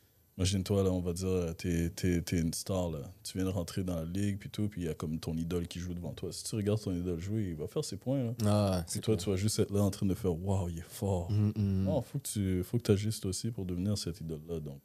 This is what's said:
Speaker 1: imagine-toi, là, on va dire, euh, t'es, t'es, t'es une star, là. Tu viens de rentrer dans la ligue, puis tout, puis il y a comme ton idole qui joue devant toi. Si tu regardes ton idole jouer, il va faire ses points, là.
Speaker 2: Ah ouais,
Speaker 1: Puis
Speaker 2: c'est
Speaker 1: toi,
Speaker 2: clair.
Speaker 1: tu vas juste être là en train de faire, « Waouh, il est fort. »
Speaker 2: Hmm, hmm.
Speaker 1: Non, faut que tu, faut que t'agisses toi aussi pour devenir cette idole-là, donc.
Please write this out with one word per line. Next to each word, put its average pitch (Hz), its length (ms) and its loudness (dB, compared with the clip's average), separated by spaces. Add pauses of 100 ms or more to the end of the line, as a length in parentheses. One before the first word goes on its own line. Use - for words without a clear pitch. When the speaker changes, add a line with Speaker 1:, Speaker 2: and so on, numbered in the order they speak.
(380)
Speaker 1:
imagine-toi, 95 460 4
là, 92 80 6
on 90 100 2
va 87 100 0
dire, 92 160 -2
euh, 90 240 2
t'es, 85 380 0
t'es, 87 320 2
t'es 87 180 0
une 82 140 2
star, 90 360 -2
là. 78 100 -4 (240)
Tu - 140 -8
viens 92 80 0
de 92 60 0
rentrer 95 320 -2
dans 87 140 -2
la 80 80 -4
ligue, 98 340 -2
puis - 100 -10
tout, 107 200 -2
puis 87 140 -6
il - 20 -2
y - 40 0
a 78 40 -2
comme 80 260 -2
ton 82 160 -4
idole 85 320 0
qui 87 120 -8
joue 87 140 -6
devant 87 200 -6
toi. 87 180 -6
Si - 140 -10
tu - 100 -6
regardes 104 240 2
ton 95 140 -2
idole 87 260 0
jouer, 101 300 -2
il 82 60 -4
va 76 120 -4
faire 156 160 -4
ses - 140 -6
points, 131 260 -2
là. 113 100 -2 (120)
Speaker 2:
Ah 104 260 6
ouais, 92 120 2
Speaker 1:
Puis - 100 -8
Speaker 2:
c'est - 80 -2
Speaker 1:
toi, 110 140 4
Speaker 2:
clair. - 100 -4
Speaker 1:
tu - 60 0
vas 95 40 4
juste 104 240 2
être 101 140 2
là 101 80 4
en 101 100 4
train - 140 -2
de 95 80 4
faire, « 90 180 0 (140)
Waouh, 95 240 0
il 85 100 -6
est - 80 -8
fort. » 92 440 -2
Speaker 2:
Hmm, 104 220 4
hmm. 98 300 2
Speaker 1:
Non, 113 180 2
faut 143 180 -6
que - 100 -8
tu, 92 340 2
faut 120 140 -2
que 117 60 0
t'agisses 107 360 4
toi 98 120 -4
aussi 113 200 -4
pour 98 140 -6
devenir 92 320 0
cette 85 240 -6
idole-là, 80 400 -6
donc. 69 240 -10